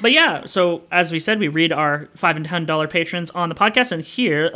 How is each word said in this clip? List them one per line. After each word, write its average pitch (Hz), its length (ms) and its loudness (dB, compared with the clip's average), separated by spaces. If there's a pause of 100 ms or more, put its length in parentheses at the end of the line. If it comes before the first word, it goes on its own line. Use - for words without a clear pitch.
but 240 120 4
yeah, 294 340 2
so 175 360 0 (100)
as 175 200 2
we 165 60 -2
said, 214 200 0
we 202 100 0
read 160 240 0
our 147 440 -2
five 165 200 0
and 156 100 -6
ten 165 180 -4
dollar 156 240 0
patrons 170 420 -4
on 175 180 -2
the 160 60 -6
podcast, 214 380 2
and 165 100 -4
here 160 540 0